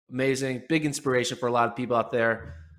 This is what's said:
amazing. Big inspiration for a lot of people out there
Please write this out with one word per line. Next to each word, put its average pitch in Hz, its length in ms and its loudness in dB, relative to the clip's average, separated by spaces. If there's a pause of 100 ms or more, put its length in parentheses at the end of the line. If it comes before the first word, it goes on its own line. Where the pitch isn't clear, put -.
amazing. 131 580 -2
Big 160 180 2
inspiration 127 520 0
for 123 100 -2
a 120 60 0
lot 117 160 4
of 113 80 -8
people 120 180 -2
out 113 160 0
there 113 440 0 (240)